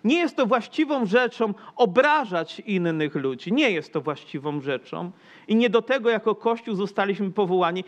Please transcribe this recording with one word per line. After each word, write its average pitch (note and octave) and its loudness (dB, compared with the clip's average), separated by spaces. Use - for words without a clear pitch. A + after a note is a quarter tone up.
Nie B3 4
jest E4+ 0
to C4 2
właściwą C4 0
rzeczą A3+ 0
obrażać A#3+ 2
innych E3 0
ludzi. C3+ -4
Nie C4+ 4
jest D#3 -4
to D#3 -2
właściwą D3 -6
rzeczą. C#3+ -6
I G#3+ 2
nie A#3 4
do A3 4
tego A#3 0
jako A3 0
Kościół A3+ -2
zostaliśmy G3 -2
powołani. F3+ 0